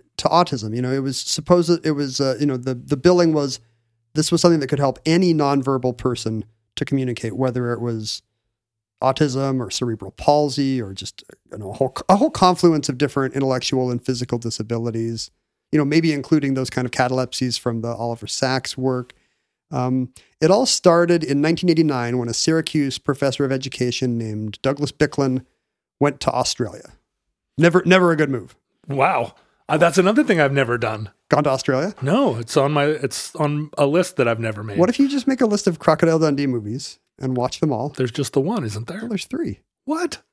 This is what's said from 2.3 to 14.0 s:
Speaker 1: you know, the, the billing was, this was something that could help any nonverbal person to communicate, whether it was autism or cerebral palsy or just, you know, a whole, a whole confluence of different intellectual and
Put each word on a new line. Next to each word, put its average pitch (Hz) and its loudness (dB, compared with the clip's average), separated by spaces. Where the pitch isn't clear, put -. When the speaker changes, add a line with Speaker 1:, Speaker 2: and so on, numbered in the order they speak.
Speaker 1:
you 147 0
know, 139 0
the, 127 -4
the 127 -4
billing 170 4
was, 143 -2
this 156 -2
was 170 2
something 170 4
that 135 -4
could 139 -2
help 139 0
any 170 4
nonverbal 135 0
person 113 -4
to - -4
communicate, 123 -4
whether 123 -2
it 110 -6
was 113 -6
autism 135 0
or 110 -6
cerebral 110 -6
palsy 139 2
or 98 -10
just, - -14
you - -12
know, 101 -10
a - -12
whole, 131 -2
a 185 6
whole 226 2
confluence 175 4
of 131 -4
different 131 -2
intellectual 131 0
and 123 -4